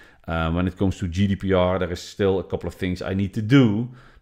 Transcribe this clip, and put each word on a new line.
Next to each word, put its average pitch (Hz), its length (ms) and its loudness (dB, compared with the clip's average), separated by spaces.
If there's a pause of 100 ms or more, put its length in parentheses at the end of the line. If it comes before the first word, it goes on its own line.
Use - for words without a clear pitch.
(260)
um, 82 280 -2
when 90 120 0
it 87 120 -4
comes 95 200 0
to 98 80 -4
G 92 220 0
D 98 80 0
P 95 160 -2
R, 90 260 4
there 90 140 -4
is 90 80 -8
still 95 400 0
a 87 40 -6
couple 90 220 -6
of 87 80 -8
things 90 280 -4
I 92 120 -4
need 98 200 -2
to 113 80 -4
do 117 480 4 (320)